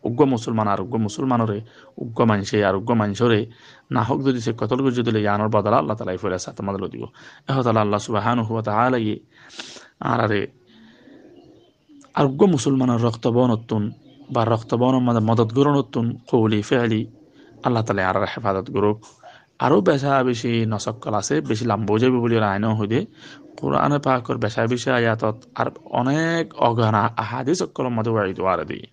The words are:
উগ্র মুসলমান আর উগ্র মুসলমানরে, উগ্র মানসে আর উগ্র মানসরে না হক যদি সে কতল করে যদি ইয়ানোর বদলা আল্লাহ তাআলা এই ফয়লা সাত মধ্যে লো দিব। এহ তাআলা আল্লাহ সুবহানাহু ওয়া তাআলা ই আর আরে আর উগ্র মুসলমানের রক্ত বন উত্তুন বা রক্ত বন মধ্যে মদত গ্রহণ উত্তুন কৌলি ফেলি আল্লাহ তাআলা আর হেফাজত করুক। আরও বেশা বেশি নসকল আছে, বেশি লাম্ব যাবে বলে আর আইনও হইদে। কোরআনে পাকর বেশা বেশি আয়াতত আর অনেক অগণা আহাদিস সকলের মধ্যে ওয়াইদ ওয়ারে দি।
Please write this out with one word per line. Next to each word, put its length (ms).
উগ্র 240
মুসলমান 420
আর 120
উগ্র 180
মুসলমানরে, 640
উগ্র 280
মানসে 400
আর 120
উগ্র 180
মানসরে 520
না 120
হক 200
যদি 180
সে 180
কতল 240
করে 100
যদি 280
ইয়ানোর 280
বদলা 280
আল্লাহ 200
তাআলা 160
এই 60
ফয়লা 200
সাত 220
মধ্যে 200
লো 80
দিব। 180
এহ 140
তাআলা 180
আল্লাহ 200
সুবহানাহু 520
ওয়া 100
তাআলা 340
ই 220
আর 200
আরে 260
আর 120
উগ্র 200
মুসলমানের 540
রক্ত 280
বন 220
উত্তুন 420
বা 120
রক্ত 300
বন 240
মধ্যে 220
মদত 340
গ্রহণ 220
উত্তুন 400
কৌলি 320
ফেলি 440
আল্লাহ 180
তাআলা 260
আর 140
হেফাজত 500
করুক। 320
আরও 220
বেশা 420
বেশি 440
নসকল 480
আছে, 260
বেশি 240
লাম্ব 340
যাবে 180
বলে 200
আর 60
আইনও 320
হইদে। 320
কোরআনে 380
পাকর 380
বেশা 300
বেশি 240
আয়াতত 460
আর 120
অনেক 680
অগণা 640
আহাদিস 420
সকলের 320
মধ্যে 200
ওয়াইদ 300
ওয়ারে 240
দি। 160